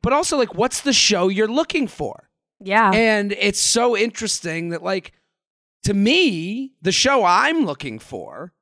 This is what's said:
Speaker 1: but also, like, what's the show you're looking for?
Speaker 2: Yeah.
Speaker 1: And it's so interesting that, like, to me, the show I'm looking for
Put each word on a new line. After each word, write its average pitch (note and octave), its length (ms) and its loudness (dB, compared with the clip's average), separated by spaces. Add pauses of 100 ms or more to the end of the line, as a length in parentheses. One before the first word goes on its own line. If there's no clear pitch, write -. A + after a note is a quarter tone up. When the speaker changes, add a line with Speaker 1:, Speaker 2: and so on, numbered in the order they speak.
Speaker 1:
but A#3+ 100 0
also, D4+ 240 0
like, B3 180 0
what's G#3+ 280 -2
the C#4 100 0
show F#3+ 340 2
you're G3+ 220 0
looking C#4 400 -2
for? - 420 -12 (300)
Speaker 2:
Yeah. G3 340 4
Speaker 1:
And G#3+ 380 2
it's G3+ 260 -2
so A#3+ 380 2
interesting F#3 720 -4
that, E3+ 160 -8
like, F#3 300 -6 (680)
to G3+ 120 0
me, A3+ 880 0
the F#3 120 -2
show B3+ 320 2
I'm B3 420 2
looking C3 320 -8
for A#2+ 640 -14